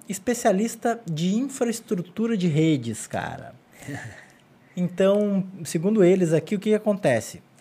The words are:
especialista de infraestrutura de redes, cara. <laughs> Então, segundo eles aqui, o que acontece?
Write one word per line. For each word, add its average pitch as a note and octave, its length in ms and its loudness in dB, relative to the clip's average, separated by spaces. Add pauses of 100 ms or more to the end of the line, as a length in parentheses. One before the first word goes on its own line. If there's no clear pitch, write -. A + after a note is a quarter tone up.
especialista A#3 920 0 (100)
de E3+ 240 0
infraestrutura A3+ 1000 -2
de F3+ 120 0
redes, C#3+ 600 0
cara. A2+ 480 -8 (320)
<laughs> B2 420 -14 (480)
Então, F#3+ 680 2 (200)
segundo F#3+ 400 2
eles F3+ 260 4
aqui, D#3 240 0
o F#3 40 -4
que G#3+ 140 0
acontece? G3 680 0 (200)